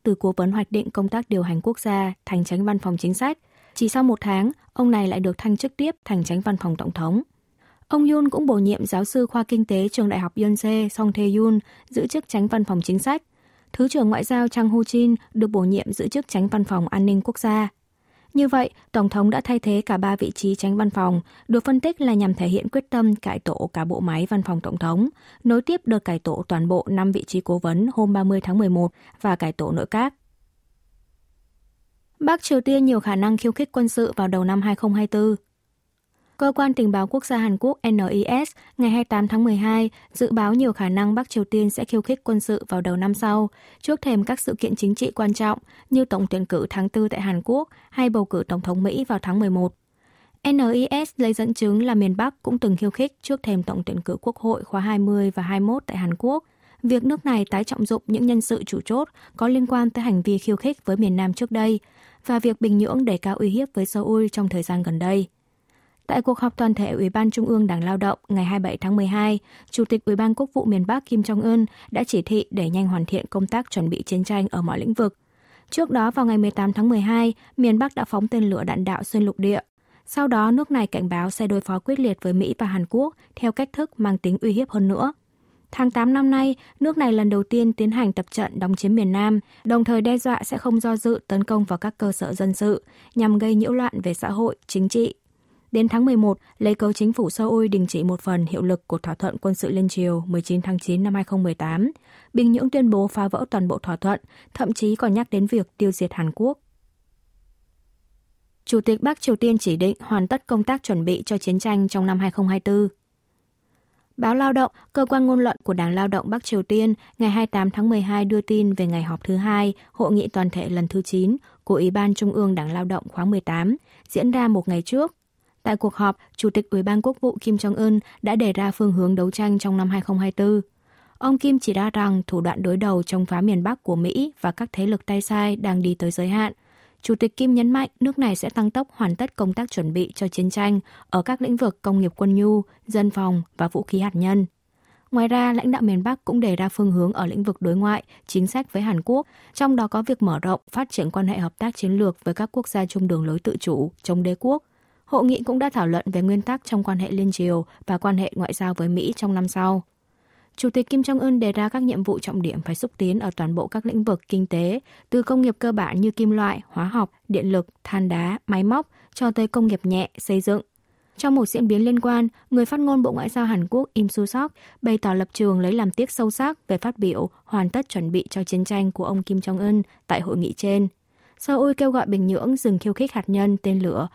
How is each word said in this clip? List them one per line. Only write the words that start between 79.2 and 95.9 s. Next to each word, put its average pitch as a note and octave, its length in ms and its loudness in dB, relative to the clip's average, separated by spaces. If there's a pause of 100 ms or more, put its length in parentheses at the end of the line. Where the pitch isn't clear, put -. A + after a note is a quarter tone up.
lục G3+ 160 0
địa. G3 200 0 (460)
Sau C#4+ 220 -2
đó, A3 240 2
nước C#4+ 200 2
này A#3 160 0
cảnh F3+ 220 -4
báo F3 220 -2
sẽ G#3+ 160 -4
đối G3 140 0
phó F#3 180 -6
quyết C4+ 200 -2
liệt A#3 220 0
với F3+ 120 -2
Mỹ F#3 240 0
và A3 80 -2
Hàn F#3+ 240 -2
Quốc C#4 260 0 (200)
theo A#3 160 -2
cách C4+ 220 -6
thức D4+ 260 -6
mang G3+ 180 0
tính F#3 240 0
uy G#3+ 120 0
hiếp B3+ 160 -2
hơn G3 180 0
nữa. B3 260 0 (580)
Tháng B3+ 200 0
tám B3 220 2
năm C4+ 180 4
nay, C4+ 240 2 (240)
nước D#4 180 0
này B3+ 160 2
lần G#3+ 160 2
đầu G3+ 140 2
tiên A#3 300 2
tiến A3 180 0
hành A3 220 0
tập F#3 180 -4
trận - 280 -6
đóng F#3+ 160 0
chiếm G3+ 200 2
miền G3 160 2
Nam, G#3 280 2 (240)
đồng A#3 200 2
thời A3+ 180 2
đe A#3+ 160 2
dọa B3 260 -2
sẽ - 140 -6
không A#3 220 0
do A3+ 160 0
dự A#3 320 0
tấn G3 160 0
công G#3+ 200 0
vào F#3 140 -2
các G#3+ 200 -6
cơ G3+ 140 -2
sở - 220 -6
dân F#3+ 200 0
sự G#3 300 0 (320)
nhằm G#3+ 220 4
gây A3 180 2
nhiễu A3 160 2
loạn A#3+ 320 -2
về F3+ 100 -2
xã - 160 -6
hội, G#3+ 260 -2 (120)
chính F#3+ 220 0
trị. A#3 240 0 (580)
Đến A3+ 160 2
tháng A#3 180 2